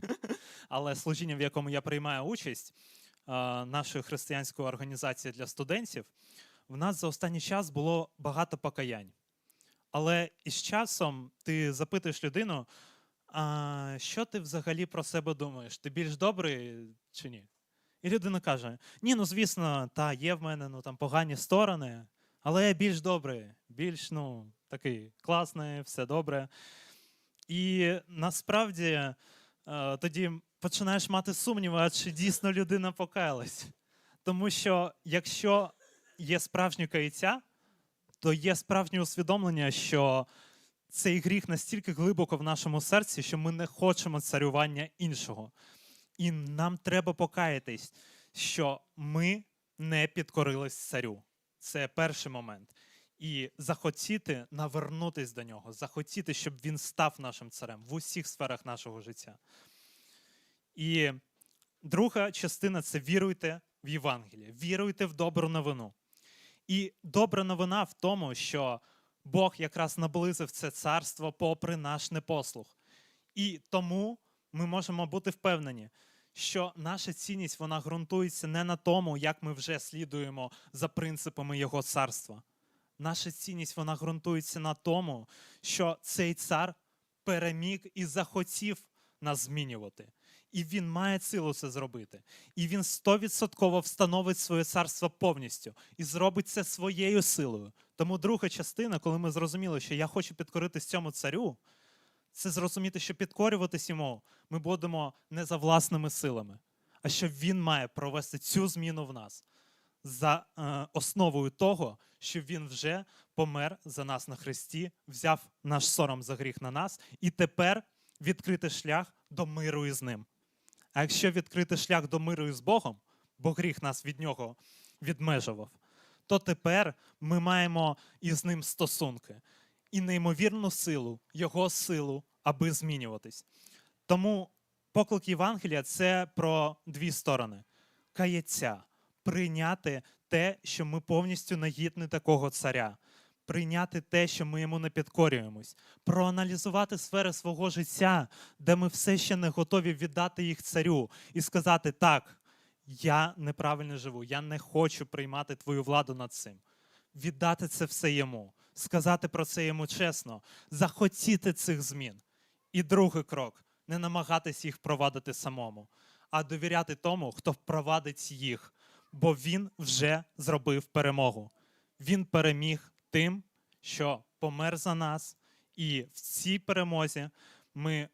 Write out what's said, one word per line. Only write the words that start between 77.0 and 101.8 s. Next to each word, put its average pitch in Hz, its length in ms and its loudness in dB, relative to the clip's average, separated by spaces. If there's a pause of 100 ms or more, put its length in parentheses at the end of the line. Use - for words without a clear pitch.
цінність, 190 480 -8
вона 156 200 -4
ґрунтується 165 640 -2
не 165 180 0
на 175 120 -2
тому, 170 400 2
як 151 260 0
ми 151 100 -4
вже 139 260 -4
слідуємо 139 720 -8 (220)
за 147 160 -2
принципами 147 720 -6
його 139 240 0
царства. 117 600 -2 (560)
Наша 165 320 -4
цінність, 170 460 -8
вона 156 200 -2
ґрунтується 165 640 -4
на 156 140 -2
тому, 165 540 -2 (320)
що 170 420 0
цей 170 320 0
цар 170 400 0 (500)
переміг 170 560 -2 (140)
і 185 120 -4
захотів 185 800 -4 (360)
нас 143 240 -2
змінювати. 120 640 -8 (440)
І 175 120 -2
він 170 260 -4
має 190 300 0
силу 156 340 -2
це 139 160 -6
зробити. 123 520 -10 (320)
І 170 140 0
він 190 160 0
стовідсотково 196 960 4
встановить 180 580 2
своє 165 260 2
царство 170 460 0
повністю. 147 640 0 (220)
І 170 80 -6
зробить 175 440 2
це 202 160 -2
своєю 190 580 2
силою. 110 500 0 (240)
Тому 175 220 0
друга 202 300 2
частина, 202 500 -4
коли 165 200 0
ми 170 120 -2
зрозуміли, 165 500 -2
що - 140 -6
я 151 120 0
хочу 180 280 -4
підкоритись 165 520 -4
цьому 170 240 -4
царю, 147 460 -4 (800)